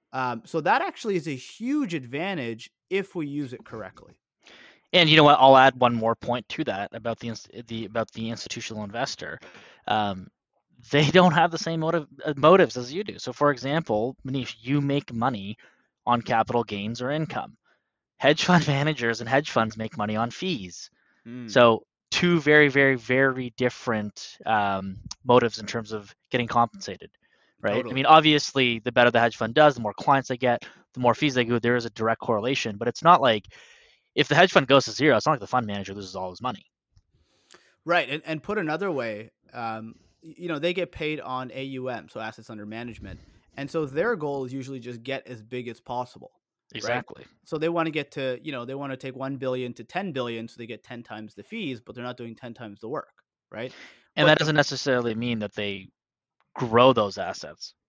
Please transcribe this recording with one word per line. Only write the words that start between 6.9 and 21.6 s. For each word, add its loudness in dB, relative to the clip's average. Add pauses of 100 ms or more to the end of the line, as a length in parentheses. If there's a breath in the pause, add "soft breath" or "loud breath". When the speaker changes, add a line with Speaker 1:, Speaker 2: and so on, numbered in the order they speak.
Speaker 2:
about -8
the -12
inst-, -12 (160)
the, -10
about -4
the -8
institutional -10
investor. -8 (480 loud breath)
Um, -2 (600)
they 4
don't 6
have 4
the -6
same -4
motive, -2 (180)
uh, -2
motives 6
as -8
you -6
do. -12
So, -10
for 2
example, -2 (100)
Manish, -6
you 0
make -2
money -4 (500 soft breath)
on 0
capital 0
gains -8
or -4
income. -6 (640)
Hedge 2
fund 4
<laughs> -6
managers -2
and -10
hedge 0
funds 0
make -10
money -4
on -2
fees. -8 (360)
Speaker 1:
Mm. -14
Speaker 2:
So 6 (300)